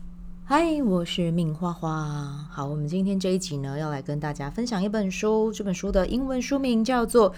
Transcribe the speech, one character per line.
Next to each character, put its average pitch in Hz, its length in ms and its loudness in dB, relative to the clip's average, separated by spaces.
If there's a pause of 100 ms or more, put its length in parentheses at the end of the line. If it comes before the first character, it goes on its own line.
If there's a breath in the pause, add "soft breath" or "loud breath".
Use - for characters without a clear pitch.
(440 loud breath)
嗨， 311 380 4
我 185 200 4
是 170 300 0
Min 165 220 2
花 175 180 -4
花。 151 800 -4
好， 143 160 -6
我 147 80 -4
们 151 120 -2
今 180 160 0
天 196 160 2
这 185 120 2
一 190 80 2
集 180 180 -4
呢， 139 220 -4
要 156 100 -2
来 143 140 -4
跟 147 180 -4
大 151 120 -2
家 143 180 -6
分 233 160 -4
享 214 160 -2
一 208 60 0
本 208 220 0
书， 220 420 2
这 202 120 -6
本 196 80 0
书 190 180 -4
的 190 180 4
英 262 180 -2
文 262 160 -2
书 277 160 0
名 240 260 2
叫 240 220 2
做 208 320 6